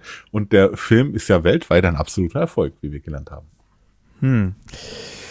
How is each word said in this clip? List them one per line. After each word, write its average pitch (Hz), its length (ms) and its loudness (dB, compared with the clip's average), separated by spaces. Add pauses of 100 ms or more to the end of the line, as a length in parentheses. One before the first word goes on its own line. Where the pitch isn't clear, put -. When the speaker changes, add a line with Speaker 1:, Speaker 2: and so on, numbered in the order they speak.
(320)
Speaker 1:
Und 107 200 -4
der 98 260 6
Film 127 380 2
ist - 140 -6
ja 87 140 4
weltweit 85 420 2
ein 85 100 2
absoluter 85 460 -4
Erfolg, 92 400 -2
wie 73 100 -8
wir 71 80 -12
gelernt 71 320 -12
haben. 73 160 -20 (720)
Speaker 2:
Hm. 113 360 0 (760)